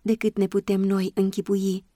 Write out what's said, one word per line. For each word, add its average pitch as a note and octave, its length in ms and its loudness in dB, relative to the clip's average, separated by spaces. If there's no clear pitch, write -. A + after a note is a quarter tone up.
decât A3 340 0
ne G3 100 2
putem G3 340 0
noi G3 340 0
închipui. F#3+ 720 -2